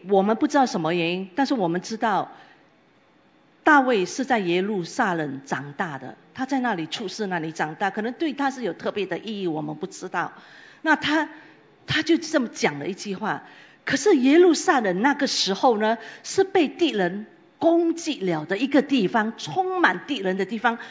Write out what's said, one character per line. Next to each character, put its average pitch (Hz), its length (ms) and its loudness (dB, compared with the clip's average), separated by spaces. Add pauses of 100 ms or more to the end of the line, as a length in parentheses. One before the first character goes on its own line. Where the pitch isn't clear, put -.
(100)
我 196 100 6
们 214 160 4
不 294 100 0
知 285 120 2
道 262 80 6
什 180 160 -2
么 160 120 0
原 175 200 0
因， 185 200 -6
但 277 120 0
是 285 80 0
我 202 120 0
们 170 140 0
知 220 160 -8
道 208 340 0 (1300)
大 302 160 6
卫 247 240 2
是 240 220 -6
在 240 120 0
耶 180 220 0
路 196 240 -2
撒 190 300 -2
冷 143 320 -4
长 143 260 -6
大 160 240 -8
的， 127 180 -14 (200)
他 262 100 -6
在 269 160 -2
那 240 140 0
里 160 120 -6
出 196 220 -8
世， 214 180 -6
那 180 120 -2
里 160 140 -6
长 160 220 -4
大， 202 140 -2
可 208 140 -6
能 240 100 -4
对 294 220 -4
他 277 160 -2
是 254 120 -10
有 208 120 -2
特 - 180 -6
别 190 140 -4
的 175 120 -6
意 208 220 -8
义， 185 60 -4
我 156 160 -4
们 151 120 -6
不 165 120 -10
知 - 240 -12
道。 170 240 -6 (460)
那 311 140 2
他， 294 340 0 (600)
他 311 160 0
就 330 140 4
这 - 220 -2
么 233 60 -2
讲 147 320 -2
了 143 80 -8
一 190 80 -6
句 190 220 -8
话。 180 260 -6 (420)
可 - 120 -2
是 403 180 4
耶 277 240 6
路 349 160 8
撒 302 260 2
冷 190 220 0
那 277 100 4
个 277 140 -2
时 - 280 0
候 233 220 4
呢， 220 220 0 (240)
是 - 220 0
被 370 240 2
敌 294 240 0
人 202 340 -2 (320)
攻 330 380 4
击 285 240 -6
了 170 240 -2
的 190 120 -2
一 247 120 0
个 294 120 4
地 240 280 2
方， 226 280 0
充 370 440 -4
满 180 260 0
敌 277 120 -6
人 190 180 -2
的 190 80 -2
地 226 120 -6
方， 233 220 -2 (120)